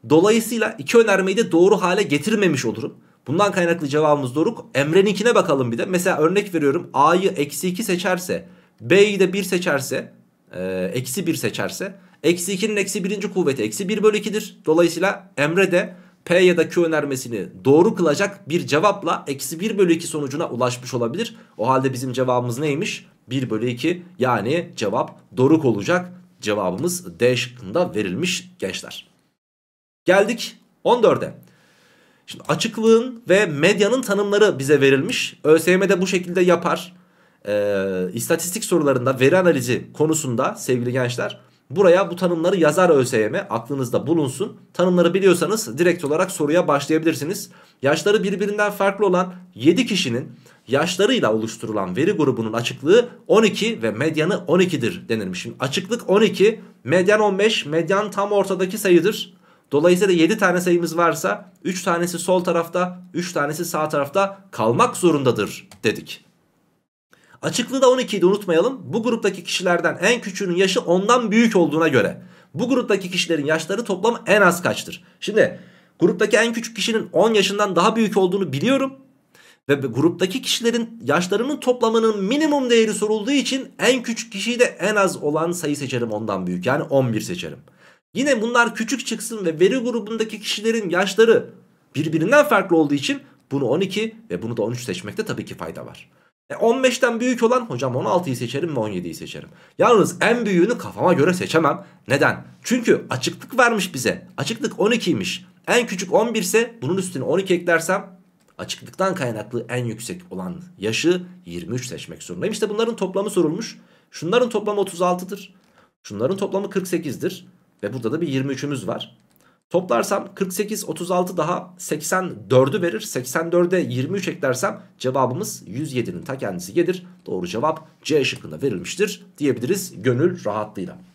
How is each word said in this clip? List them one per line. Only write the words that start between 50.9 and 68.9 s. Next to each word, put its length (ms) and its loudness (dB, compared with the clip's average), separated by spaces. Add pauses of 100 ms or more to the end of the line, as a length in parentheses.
oluşturulan 600 -4
veri 160 2
grubunun 420 0
açıklığı 560 2 (180)
on 160 6
iki 380 0
ve 100 -2
medyanı 560 -2
on 120 4
ikidir 500 0
denilmiş. 320 -4
Şimdi 180 -12
açıklık 500 -4
on 120 6
iki, 400 2 (220)
medyan 360 4
on 200 2
beş, 260 0
medyan 460 0
tam 200 -2
ortadaki 460 0
sayıdır. 560 2 (380)
Dolayısıyla 420 4
yedi 240 4
tane 240 2
sayımız 360 0
varsa 540 0 (120)
üç 200 -6
tanesi 360 -2
sol 240 0
tarafta, 600 -2 (100)
üç 200 -6
tanesi 320 -4
sağ 240 -4
tarafta 600 -2
kalmak 460 2
zorundadır 720 0 (160)
dedik. 420 -4 (1160)
Açıklığı 400 -2
da 80 8
on 80 6
iki 200 -2
idi, 80 4
unutmayalım. 580 2
Bu 200 -4